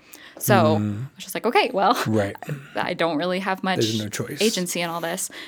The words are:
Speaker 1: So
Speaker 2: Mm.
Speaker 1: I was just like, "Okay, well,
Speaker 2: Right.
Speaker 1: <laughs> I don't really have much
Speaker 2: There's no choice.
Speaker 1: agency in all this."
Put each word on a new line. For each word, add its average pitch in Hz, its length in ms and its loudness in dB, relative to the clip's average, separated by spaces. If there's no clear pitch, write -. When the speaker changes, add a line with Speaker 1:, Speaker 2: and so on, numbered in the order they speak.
Speaker 1:
So - 140 4
Speaker 2:
Mm. 104 240 -2
Speaker 1:
I 139 120 -12
was - 80 -18
just - 120 -12
like, 175 100 -4
"Okay, 269 260 4
well, 190 360 4
Speaker 2:
Right. 101 280 2
Speaker 1:
<laughs> - 180 -14
I - 200 -2
don't 165 220 0
really 180 220 0
have 190 240 -4
much 190 160 0
Speaker 2:
There's 113 200 0
no 104 100 -4
choice. 143 320 -6
Speaker 1:
agency 190 400 0
in 170 80 -4
all 165 120 -6
this." 170 280 -4